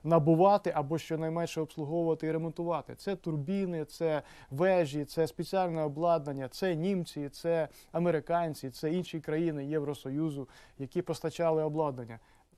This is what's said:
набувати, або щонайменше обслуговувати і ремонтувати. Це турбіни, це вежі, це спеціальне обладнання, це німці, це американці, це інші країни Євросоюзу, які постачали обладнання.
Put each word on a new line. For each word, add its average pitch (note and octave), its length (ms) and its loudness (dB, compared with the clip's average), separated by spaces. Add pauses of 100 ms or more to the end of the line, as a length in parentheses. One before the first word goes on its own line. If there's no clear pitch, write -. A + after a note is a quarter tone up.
набувати, E3 720 6
або D3+ 240 -2
щонайменше D#3+ 640 -2
обслуговувати D#3+ 640 -2
і D#3+ 60 0
ремонтувати. E3 600 -4
Це G3 220 -6
турбіни, E3+ 680 -2
це D#3 380 -2 (280)
вежі, D3+ 540 2
це D#3+ 220 0
спеціальне E3+ 560 -2
обладнання, D3 640 0
це F#3 260 -2
німці, D#3+ 540 -2
це E3 400 0 (240)
американці, E3 760 0
це D#3 220 -4
інші E3+ 280 -4
країни D#3 460 -2
Євросоюзу, C#3+ 840 -2 (300)
які C#3 240 -4
постачали D#3+ 600 0
обладнання. C#3 560 -4 (400)